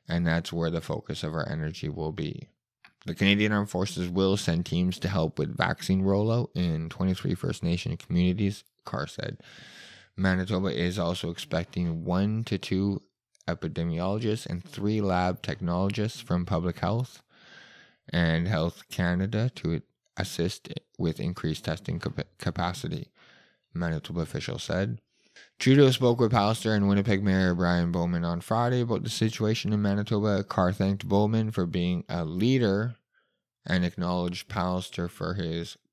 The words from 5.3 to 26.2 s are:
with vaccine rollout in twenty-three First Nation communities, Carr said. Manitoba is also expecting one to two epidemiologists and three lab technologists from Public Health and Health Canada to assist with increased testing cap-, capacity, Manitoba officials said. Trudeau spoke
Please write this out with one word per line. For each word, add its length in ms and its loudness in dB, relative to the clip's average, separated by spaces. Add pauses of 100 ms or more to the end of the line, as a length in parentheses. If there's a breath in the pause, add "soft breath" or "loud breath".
with 180 -2
vaccine 460 0
rollout 540 2
in 320 0
twenty-three 480 -2
First 260 -4
Nation 340 -2
communities, 680 2 (200)
Carr 220 -4
said. 320 -8 (800 loud breath)
Manitoba 600 0
is 220 0
also 320 -2
expecting 760 -4
one 400 0
to 140 -2
two 440 -2 (460)
epidemiologists 960 -2
and 160 -6
three 380 -2
lab 420 2
technologists 800 -2
from 260 -2
Public 320 -2
Health 460 -2 (840 loud breath)
and 380 2
Health 420 0
Canada 680 0
to 260 -2 (340)
assist 520 -4 (280)
with 220 -2
increased 460 -4
testing 340 -4
cap-, 300 -8 (100)
capacity, 720 -4 (640 soft breath)
Manitoba 460 -2
officials 420 -6
said. 380 -2 (580 loud breath)
Trudeau 320 8
spoke 300 4